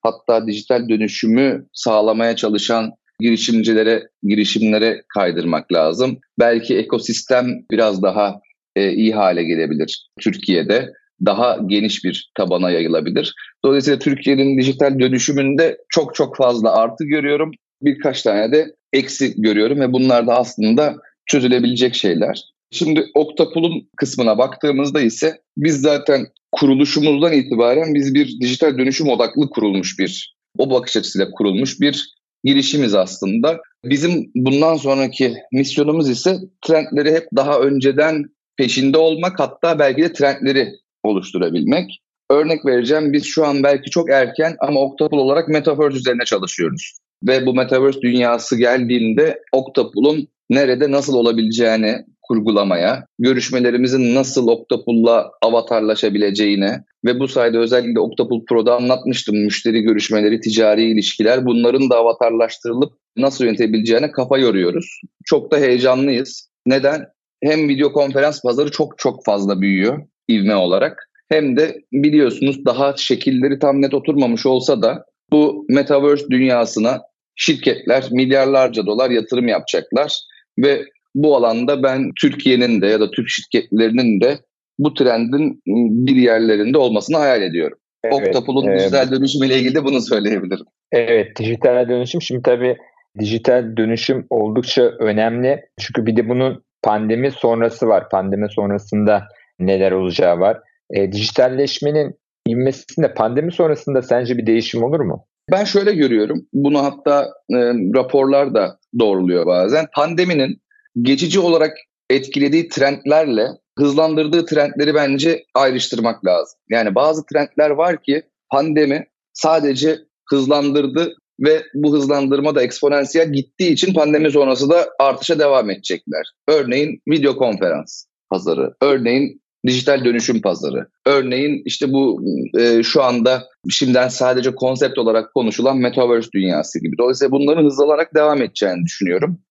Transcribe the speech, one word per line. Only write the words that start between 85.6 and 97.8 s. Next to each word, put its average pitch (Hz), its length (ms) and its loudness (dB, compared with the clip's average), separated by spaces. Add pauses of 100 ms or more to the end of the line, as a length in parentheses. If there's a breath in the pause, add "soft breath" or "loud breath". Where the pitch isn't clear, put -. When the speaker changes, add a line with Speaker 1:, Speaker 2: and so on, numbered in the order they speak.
Speaker 1:
bir 131 100 4
yerlerinde 113 640 4
olmasını 120 380 0
hayal 135 260 2
ediyorum. 85 360 -4 (260)
Speaker 2:
Evet, 113 100 0
Speaker 1:
Oktapool'un 131 540 0
Speaker 2:
evet. 95 120 2
Speaker 1:
dijital 127 300 2
dönüşüm 135 320 0
ile 131 160 2
ilgili 127 160 0
de 151 100 0
bunu 135 160 0
söyleyebilirim. 101 640 -4 (260)
Speaker 2:
Evet, 113 360 0 (100)
dijital 117 500 0
dönüşüm. 123 340 -4
Şimdi 127 200 -8
tabii 123 340 0 (440 soft breath)
dijital 113 560 -2
dönüşüm 113 540 -2
oldukça 117 520 0
önemli. 117 800 0 (200)
Çünkü 117 260 -4
bir 110 100 0
de 113 120 0
bunun 127 360 -2 (180)
pandemi 110 480 0
sonrası 117 560 -2